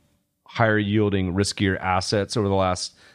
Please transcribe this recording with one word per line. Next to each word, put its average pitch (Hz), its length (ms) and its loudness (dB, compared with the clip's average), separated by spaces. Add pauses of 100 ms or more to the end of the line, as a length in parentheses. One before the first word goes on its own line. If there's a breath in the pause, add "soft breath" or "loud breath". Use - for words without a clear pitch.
(480)
higher 107 320 2
yielding, 101 540 0
riskier 98 460 0
assets 95 580 -2
over 104 100 0
the 98 80 2
last 92 400 -2 (200 soft breath)